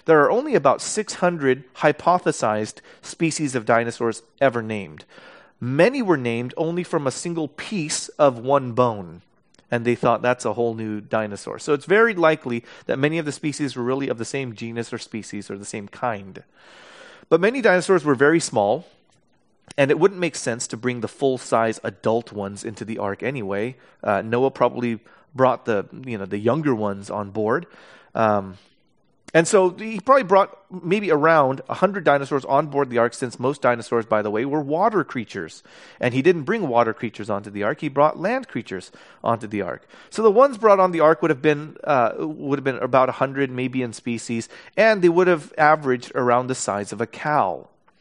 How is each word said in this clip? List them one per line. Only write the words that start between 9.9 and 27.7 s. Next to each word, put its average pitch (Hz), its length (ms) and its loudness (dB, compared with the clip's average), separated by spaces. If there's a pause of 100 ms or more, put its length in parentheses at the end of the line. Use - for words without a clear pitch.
thought 117 280 0
that's 123 220 0
a 107 100 -4
whole 117 200 -2
new 107 260 -8
dinosaur. 104 580 -6
So - 160 -4
it's 139 100 -2
very 220 300 4
likely 156 500 0 (220)
that 123 120 -2
many 151 200 0
of 156 80 -4
the 143 60 -4
species 143 440 -6
were 123 80 -4
really 135 240 -2
of 117 100 -4
the 113 60 -8
same 127 300 -6
genus 117 380 -8
or 117 60 -8
species 104 520 -12
or 101 80 -10
the 104 60 -16
same 101 240 -12
kind. 101 560 -8 (840)
But 165 120 4
many 240 200 0
dinosaurs 185 440 4
were 147 100 4
very 147 260 4
small, 113 460 0 (920)
and 139 140 4
it 147 80 2
wouldn't 180 200 2
make 175 160 -2
sense 117 340 -6
to 117 100 -10
bring 123 220 -4
the 113 80 -6
full-size 120 760 0
adult 113 480 -2
ones 101 320 -10
into 110 220 -10
the 107 120 -8
ark 98 240 -6
anyway. 110 540 -6 (260)
Uh, 98 200 0
Noah 120 280 0
probably 123 480 -2 (360)
brought 127 320 2
the, 101 200 0 (200)
you 120 100 -8
know, 98 80 -8
the 107 140 -6
younger 131 360 2
ones 101 360 -4
on 101 200 -6
board. 110 360 -2 (480)